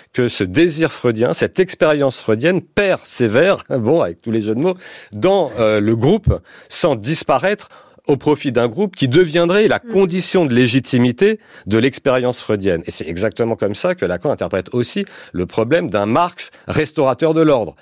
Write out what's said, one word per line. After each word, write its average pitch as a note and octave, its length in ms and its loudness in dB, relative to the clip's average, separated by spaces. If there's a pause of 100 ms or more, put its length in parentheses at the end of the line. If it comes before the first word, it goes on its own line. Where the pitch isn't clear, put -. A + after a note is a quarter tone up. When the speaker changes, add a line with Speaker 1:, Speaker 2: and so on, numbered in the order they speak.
(120)
Speaker 1:
que B2 160 0
ce A#2 160 -4
désir D3+ 480 0
freudien, B2 420 0
cette - 260 -2
expérience D3+ 600 0
freudienne C#3+ 440 0
persévère, D#3+ 1000 0
<laughs> - 60 -20
bon, C#3 320 0
avec F2 200 -4
tous A#2+ 100 -8
les A2+ 100 0
jeux G#2+ 140 -4
de A#2 60 -2
mots, F3+ 140 0 (380)
dans, E3 460 0
euh, G#2+ 200 2
le G#2+ 160 0
groupe, E3 380 2 (340)
sans - 280 0
disparaître D3+ 760 -2 (380)
au C#3+ 100 2
profit D3 340 0
d'un A#2+ 160 2
groupe F3+ 280 -4
qui C#3 120 0
deviendrait F3 600 2
la A#2+ 160 0
Speaker 2:
Mm. A#3 100 -14
Speaker 1:
condition F#3 540 2
de B2 80 -2
légitimité B2+ 840 2 (280)
de G#2 100 2
l'expérience B2 640 0
freudienne. F#2+ 460 -2
Et - 40 -6
c'est - 160 -6
exactement G#2+ 480 -2
comme G#2 200 -4
ça F3+ 180 -2
que F3+ 100 -6
Lacan F2 280 -2
interprète F#2+ 420 -4
aussi A#2+ 320 -4 (260)
le F2+ 140 -4
problème B2+ 460 -2
d'un G2+ 160 0
Marx E3 420 -2 (180)
restaurateur D3 680 0
de D#3+ 60 4
l'ordre. B2+ 400 2